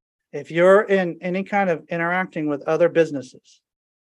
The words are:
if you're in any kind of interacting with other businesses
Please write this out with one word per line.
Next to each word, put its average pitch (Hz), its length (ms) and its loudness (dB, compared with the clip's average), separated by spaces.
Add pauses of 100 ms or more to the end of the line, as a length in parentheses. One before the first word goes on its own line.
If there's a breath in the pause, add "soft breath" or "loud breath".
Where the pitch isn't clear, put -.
(320)
if 143 180 -10
you're 185 320 6
in 185 380 -2
any 180 240 -4
kind 196 260 -2
of 147 180 -4
interacting 170 600 -4
with 143 160 -6
other 160 240 0
businesses 151 720 -4 (500)